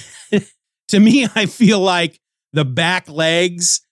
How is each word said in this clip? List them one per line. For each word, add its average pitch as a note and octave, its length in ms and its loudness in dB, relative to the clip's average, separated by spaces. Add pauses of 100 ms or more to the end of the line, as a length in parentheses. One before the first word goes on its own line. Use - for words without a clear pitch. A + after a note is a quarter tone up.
(400)
<laughs> - 480 -16
to G3+ 100 2
me, A3 360 4
I A3+ 100 -2
feel G#3+ 360 0
like F3 380 -2 (360)
the D3+ 100 0
back E3 460 -4
legs, E3+ 800 -2